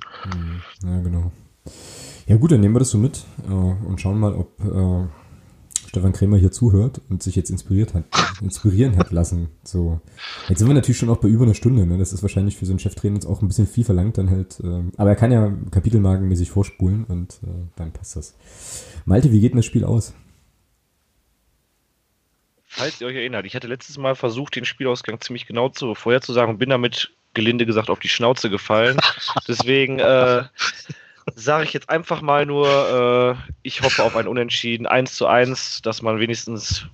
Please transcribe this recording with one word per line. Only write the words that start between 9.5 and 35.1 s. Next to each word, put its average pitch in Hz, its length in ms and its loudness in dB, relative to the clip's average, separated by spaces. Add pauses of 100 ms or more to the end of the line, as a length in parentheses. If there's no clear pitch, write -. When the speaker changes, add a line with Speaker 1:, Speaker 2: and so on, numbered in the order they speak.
Speaker 1:
So. 85 360 -2 (500)
Jetzt 90 80 0
sind 113 100 4
wir 143 60 6
natürlich 123 240 2
schon 117 100 0
auch 117 100 2
bei 107 100 2
über 113 160 4
einer 107 100 6
Stunde, 117 320 2
ne? 87 100 0
Das 92 160 -2
ist 92 100 -8
wahrscheinlich 101 360 0
für 95 80 -6
so 92 60 -2
einen 92 80 0
Cheftrainer 101 340 -4
jetzt 101 120 -4
auch 101 140 -4
ein 98 80 0
bisschen 98 180 2
viel 120 180 0
verlangt, 98 340 0
dann 95 100 0
halt, 92 340 -2
ähm, 87 360 -6
aber 104 120 4
er 101 60 4
kann 120 160 4
ja 107 180 4 (200)
kapitelmarkenmäßig 95 800 2
vorspulen 101 540 0
und, 87 400 -8
äh, - 20 -10 (300)
dann 80 160 -10
passt - 240 -16
das. - 180 -12 (720)
Malte, 117 260 8
wie 104 80 10
geht 123 120 6
denn 123 60 2
das 110 60 6
Spiel 107 200 0
aus? 107 280 0 (2500)
Speaker 2:
Falls - 320 -8
ihr 120 60 -8
euch 127 100 -10
erinnert, 117 300 -6
ich 98 80 -14
hatte 120 140 -12
letztes 139 280 -12
Mal 135 200 -2
versucht, 123 400 -6
den 120 80 -8
Spielausgang 123 560 -6
ziemlich - 260 -12
genau 120 220 -2
zu, 117 260 -6
vorherzusagen 120 600 2
und 98 40 -8
bin 127 120 -2
damit, 123 420 -2 (200)
gelinde 117 320 0
gesagt, 110 260 0
auf - 100 -2
die - 80 -8
Schnauze 120 420 0
gefallen. 110 480 0 (240)
<laughs> - 260 -6
Deswegen, 131 500 0
äh, 127 440 4 (920)
sage 147 300 0
ich 151 80 -6
jetzt - 160 -8
einfach 160 340 -4
mal 143 220 2
nur, 123 960 2
äh, - 120 -16 (120)
ich 131 200 -10
hoffe 135 200 2
auf 113 140 0
ein 113 120 0
Unentschieden, 117 580 -4
eins 131 280 0